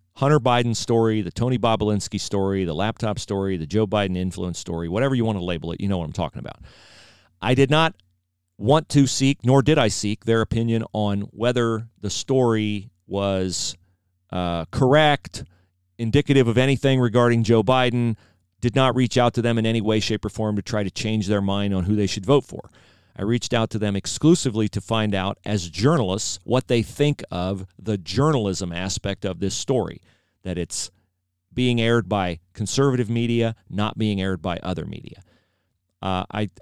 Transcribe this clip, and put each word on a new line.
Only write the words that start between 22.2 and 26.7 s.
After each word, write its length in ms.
vote 200
for. 240
I 60
reached 300
out 180
to 80
them 160
exclusively 720
to 120
find 320
out, 320
as 240
journalists, 760
what 240
they 140